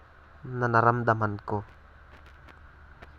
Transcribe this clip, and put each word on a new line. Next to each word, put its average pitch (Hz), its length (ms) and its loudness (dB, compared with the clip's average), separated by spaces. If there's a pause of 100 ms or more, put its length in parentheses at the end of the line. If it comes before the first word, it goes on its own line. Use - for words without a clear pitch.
(480)
na 123 180 -4
naramdaman 117 760 2
ko. 104 180 -4 (1600)